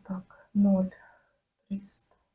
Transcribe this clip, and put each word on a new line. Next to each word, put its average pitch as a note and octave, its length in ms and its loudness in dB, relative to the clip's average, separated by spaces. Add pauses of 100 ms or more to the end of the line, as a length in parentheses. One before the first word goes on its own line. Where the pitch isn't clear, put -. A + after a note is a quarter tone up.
так, - 460 -14
нуль G3 300 4 (840)
триста. - 480 -14 (180)